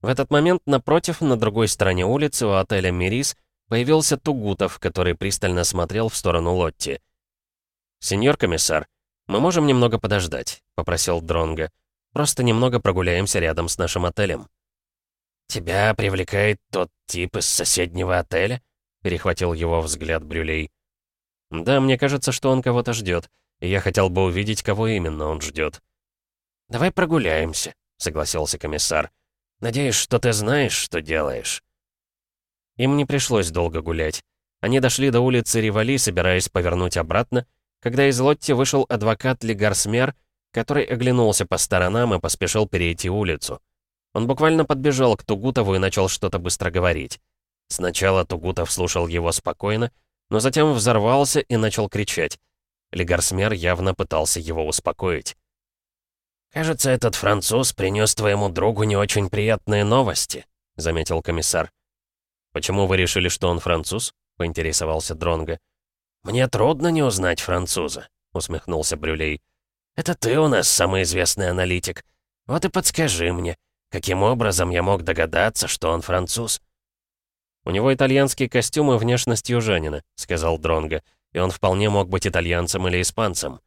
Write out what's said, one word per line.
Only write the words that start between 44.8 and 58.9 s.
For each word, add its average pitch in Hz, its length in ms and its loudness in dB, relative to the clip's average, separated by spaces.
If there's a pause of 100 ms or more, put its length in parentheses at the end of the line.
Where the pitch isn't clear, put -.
к - 80 -14
Тугутову 107 500 0
и 95 40 2
начал 95 300 2
что-то 95 300 -2
быстро 87 320 -4
говорить. 85 500 -2 (480)
Сначала 92 560 0
Тугутов 87 480 -4
слушал 90 340 -2
его 85 260 -2
спокойно, 107 600 -4 (380)
но 107 100 2
затем 147 320 2
взорвался 123 680 2
и 123 160 -2
начал 110 320 0
кричать. 98 500 -4 (540)
Легарсмер 90 600 0
явно 90 420 0
пытался 78 460 -2
его 80 260 -4
успокоить. 82 680 -4 (1200)
"Кажется, 160 340 0
этот 120 240 2
француз 104 600 0
принес 104 400 2
твоему 101 340 2
другу 101 360 0
не 104 120 2